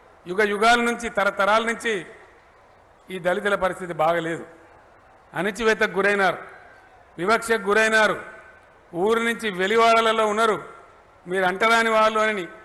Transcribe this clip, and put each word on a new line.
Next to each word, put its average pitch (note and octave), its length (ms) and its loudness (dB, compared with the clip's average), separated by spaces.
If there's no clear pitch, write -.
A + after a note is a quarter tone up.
యుగ F3+ 160 -4
యుగాల A3+ 260 4
నుంచి, A#3 180 -6
తరతరాల G3+ 540 2
నుంచి A3+ 220 -4
ఈ F#3 80 -10
దళితుల G3 280 0
పరిస్థితి F3+ 280 -6
బాగలేదు. E3 400 -2
అణిచివేతకు G#3 680 -2
గురైనారు, G3 400 2
వివక్షకు G#3+ 520 -2
గురైనారు, G#3+ 480 2
ఊరు A3 360 0
నుంచి A3+ 180 -6
వెలివాడలలో A3+ 720 4
ఉన్నారు, G#3+ 240 0
మీరు F#3 260 -2
అంటరాని A3+ 460 2
వాళ్ళు A3 280 2
అని G#3 200 -2